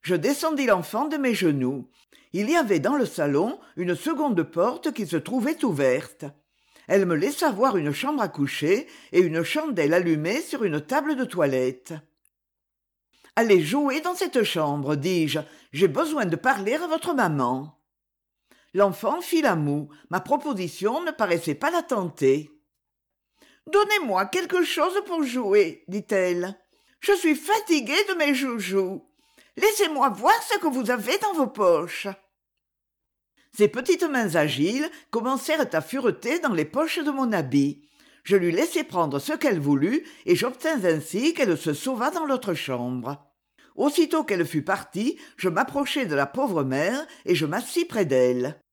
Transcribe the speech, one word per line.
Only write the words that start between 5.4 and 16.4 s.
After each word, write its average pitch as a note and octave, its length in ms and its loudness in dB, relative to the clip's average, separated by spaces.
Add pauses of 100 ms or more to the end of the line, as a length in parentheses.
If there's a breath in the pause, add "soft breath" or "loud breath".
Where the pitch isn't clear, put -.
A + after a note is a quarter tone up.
ouverte. C#3+ 640 0 (640 soft breath)
Elle F#3+ 160 4
me E3+ 100 2
laissa C#4 360 0
voir G#3+ 260 2
une D3 160 0
chambre C4+ 280 -2
à C#3+ 60 0
coucher D3 580 0 (280 loud breath)
et F3+ 80 6
une E3 200 2
chandelle F3 520 0
allumée F3 480 0
sur B3 240 -4
une D3+ 160 -2
table C#4+ 340 -2
de B3+ 80 -2
toilette. « C3+ 720 -2 (1400 soft breath)
Allez G#3+ 240 6
jouer C#4 400 0
dans F4 120 -2
cette D4 300 0
chambre, » D3 540 0
dis-je. « D#3 420 0 (320 loud breath)
J'ai F3 160 2
besoin C#4+ 380 0
de E3 100 0
parler A3+ 400 0